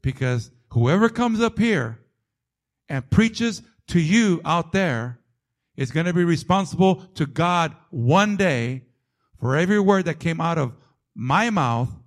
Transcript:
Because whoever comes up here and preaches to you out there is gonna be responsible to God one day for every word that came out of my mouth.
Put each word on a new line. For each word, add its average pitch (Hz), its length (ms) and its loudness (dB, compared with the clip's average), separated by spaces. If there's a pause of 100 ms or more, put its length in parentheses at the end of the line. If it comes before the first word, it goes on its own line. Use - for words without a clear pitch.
Because 127 500 -4 (180)
whoever 165 400 2
comes 226 320 -2
up 226 160 0
here 151 420 -2 (880)
and 135 220 -6
preaches 220 540 2 (240)
to 170 120 0
you 180 460 2
out 165 260 -2
there 123 460 -2 (600)
is 135 120 -4
gonna 170 240 -2
be 175 120 2
responsible 180 720 2 (200)
to 151 100 -2
God 165 480 -2 (160)
one 180 460 2
day 131 480 -2 (560)
for 127 160 -2
every 180 240 2
word 190 260 4
that 160 140 -6
came 165 200 -4
out 165 180 -2
of 131 160 -4 (420)
my 156 340 0
mouth. 127 400 0 (180)